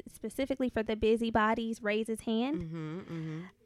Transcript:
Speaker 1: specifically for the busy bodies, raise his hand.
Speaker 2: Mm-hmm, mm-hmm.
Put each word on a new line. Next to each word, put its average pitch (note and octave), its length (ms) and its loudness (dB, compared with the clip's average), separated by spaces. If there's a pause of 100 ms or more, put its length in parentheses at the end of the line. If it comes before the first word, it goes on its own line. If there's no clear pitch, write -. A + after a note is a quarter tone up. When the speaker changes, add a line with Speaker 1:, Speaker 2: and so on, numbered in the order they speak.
(140)
Speaker 1:
specifically C4 560 -2
for A3 140 0
the A3 140 0
busy A3+ 340 4
bodies, A3+ 500 2
raise G#3+ 260 0
his A3 140 -4
hand. A#3 400 0
Speaker 2:
Mm-hmm, D#3+ 380 -6
mm-hmm. D#3+ 400 -6 (260)